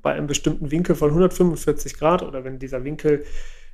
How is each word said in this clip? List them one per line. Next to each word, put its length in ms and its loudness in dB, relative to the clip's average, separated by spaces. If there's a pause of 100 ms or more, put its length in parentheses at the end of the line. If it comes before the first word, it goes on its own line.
bei 120 0
einem 140 -2
bestimmten 440 -2
Winkel 240 2
von 180 2
hundertfünfundvierzig 840 2
Grad 240 2
oder 220 -8
wenn 160 -10
dieser 240 -6
Winkel, 420 0 (480)